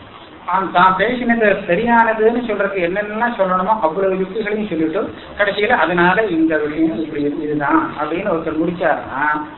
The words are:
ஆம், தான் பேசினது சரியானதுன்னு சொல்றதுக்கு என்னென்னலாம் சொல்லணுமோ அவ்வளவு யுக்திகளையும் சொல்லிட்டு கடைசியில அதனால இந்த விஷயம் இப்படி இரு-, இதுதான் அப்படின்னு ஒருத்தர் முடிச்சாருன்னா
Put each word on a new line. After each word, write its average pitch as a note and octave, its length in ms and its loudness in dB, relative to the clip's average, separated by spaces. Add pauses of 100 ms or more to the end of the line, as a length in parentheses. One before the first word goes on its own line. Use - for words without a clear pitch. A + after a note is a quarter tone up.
(460)
ஆம், F3+ 260 -2
தான் F#3 260 6
பேசினது A#3 500 2 (200)
சரியானதுன்னு A3+ 800 4
சொல்றதுக்கு G3 400 -2
என்னென்னலாம் G#3 520 -2
சொல்லணுமோ F#3+ 440 2
அவ்வளவு F#3+ 340 0
யுக்திகளையும் G#3 540 -4
சொல்லிட்டு D#3+ 320 -2 (360)
கடைசியில G3+ 320 0
அதனால F3+ 540 2
இந்த D#3+ 340 2
விஷயம் D#3+ 420 -2
இப்படி D3 240 -4
இரு-, D3 200 -2
இதுதான் D3 540 0
அப்படின்னு E3 340 -4
ஒருத்தர் D#3+ 300 -2
முடிச்சாருன்னா D3+ 640 -2 (300)